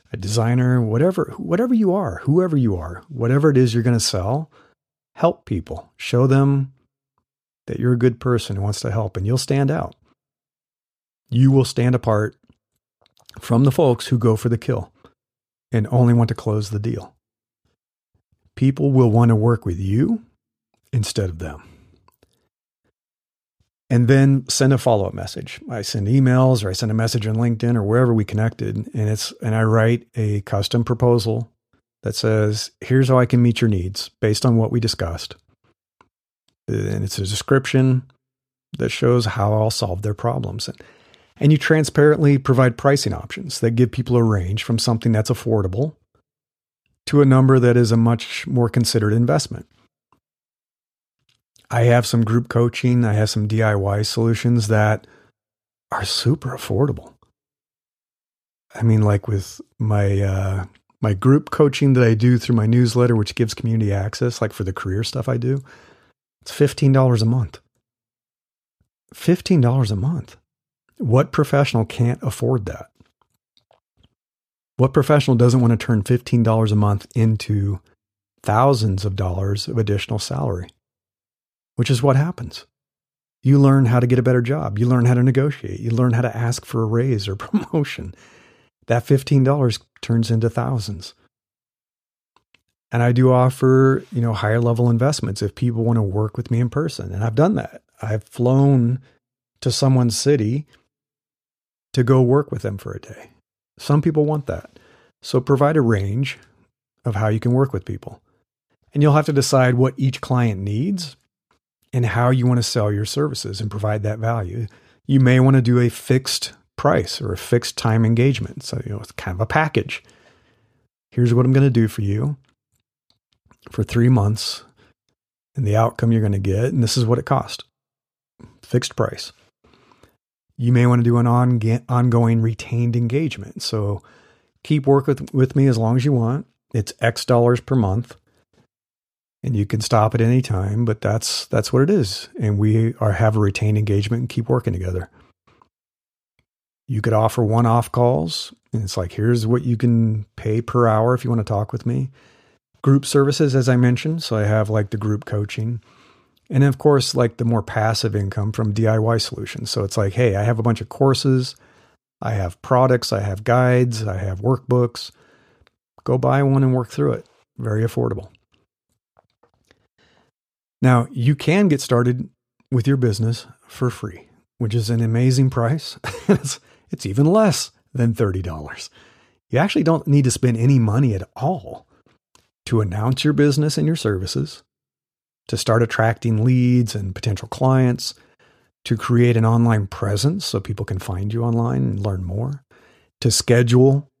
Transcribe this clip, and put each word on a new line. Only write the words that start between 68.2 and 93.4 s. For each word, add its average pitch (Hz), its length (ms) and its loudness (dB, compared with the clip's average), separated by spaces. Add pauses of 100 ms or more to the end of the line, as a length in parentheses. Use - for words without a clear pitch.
Fifteen 175 480 2
dollars 120 300 2
a 107 40 -2
month. 135 420 -4 (600)
What 131 340 0
professional 139 540 0
can't 120 360 -2
afford 120 440 -4
that? - 260 -12 (1900)
What 131 160 2
professional 143 420 2
doesn't 123 260 4
want 117 100 4
to 110 140 -2
turn 110 180 0
fifteen 120 400 0
dollars 110 280 2
a 107 40 2
month 104 400 0
into 104 640 0 (640)
thousands 107 640 2
of 95 100 -4
dollars 98 520 -4
of 120 100 -4
additional 104 420 -2
salary? 90 480 -6 (1080)
Which 123 140 -2
is 123 140 0
what 139 120 4
happens. 143 500 -4 (760)
You 139 160 4
learn 135 280 6
how 120 140 2
to 123 60 2
get 123 140 2
a 120 40 -2
better 127 180 2
job. 120 360 -4
You 120 100 0
learn 123 180 2
how 123 100 4
to 123 80 2
negotiate. 131 560 -2
You 113 100 -6
learn 120 240 0
how 117 80 0
to 123 140 -4
ask 117 300 -4
for 113 180 -4
a 110 40 -2
raise 113 400 -2
or 95 80 -6
<laughs> - 20 -14
promotion. - 800 -6 (720)
That 117 160 0
fifteen 135 400 2
dollars 131 360 0 (220)
turns 117 300 0
into 113 180 0
thousands. 113 640 -6 (1800)
And 117 100 0
I 120 120 4
do 127 180 4
offer, 131 800 4